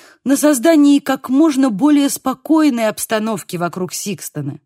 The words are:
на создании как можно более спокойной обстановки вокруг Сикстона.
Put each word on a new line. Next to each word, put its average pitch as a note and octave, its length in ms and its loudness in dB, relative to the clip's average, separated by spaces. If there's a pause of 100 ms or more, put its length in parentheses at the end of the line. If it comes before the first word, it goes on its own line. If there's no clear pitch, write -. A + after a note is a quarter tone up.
(240)
на C4 140 0
создании C#4+ 600 4
как C4 280 -6
можно C4+ 420 2
более C#4 380 2
спокойной C4 800 0
обстановки G#3+ 720 -4
вокруг F3 360 -6
Сикстона. - 720 -10